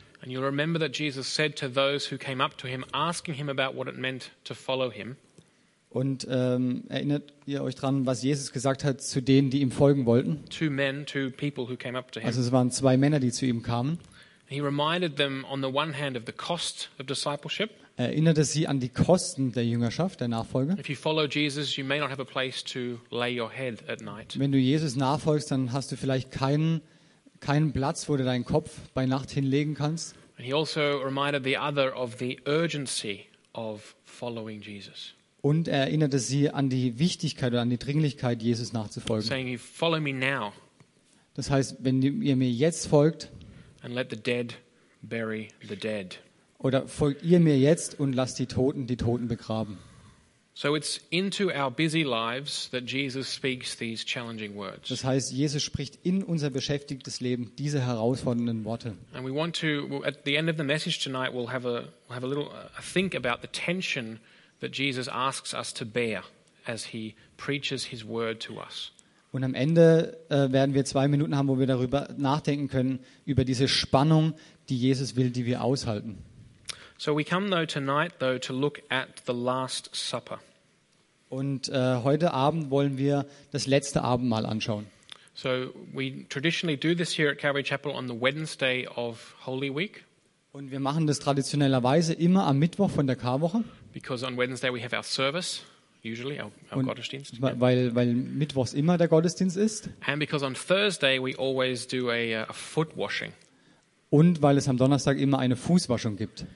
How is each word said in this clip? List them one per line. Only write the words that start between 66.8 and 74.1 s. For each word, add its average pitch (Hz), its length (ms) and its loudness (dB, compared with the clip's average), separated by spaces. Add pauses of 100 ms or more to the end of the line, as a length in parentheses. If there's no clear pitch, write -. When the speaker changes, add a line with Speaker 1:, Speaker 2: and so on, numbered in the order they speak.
Speaker 1:
he 110 280 -10 (220)
preaches 135 480 -4
his 117 200 -12
word 113 360 -4
to 104 180 -10
us. - 320 -12 (460)
Speaker 2:
Und 131 80 -2
am 131 80 0
Ende, 165 640 6 (140)
äh, 139 200 4
werden 135 240 4
wir 135 120 4
zwei 139 220 2
Minuten 143 280 2
haben, 139 120 2
wo 135 100 2
wir 131 80 4
darüber 127 500 0
nachdenken 143 520 0
können, 131 320 0 (260)
über 131 180 4
diese 127 240 2
Spannung, 156 640 6 (380)